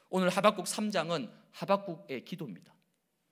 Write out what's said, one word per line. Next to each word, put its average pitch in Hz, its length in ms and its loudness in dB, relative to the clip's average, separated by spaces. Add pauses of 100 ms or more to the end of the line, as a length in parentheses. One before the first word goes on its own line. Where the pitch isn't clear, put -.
오늘 185 200 4
하박국 214 380 4
삼 214 240 -4
장은 165 400 -2 (200)
하박국의 160 720 -4
기도입니다. 143 500 -12 (560)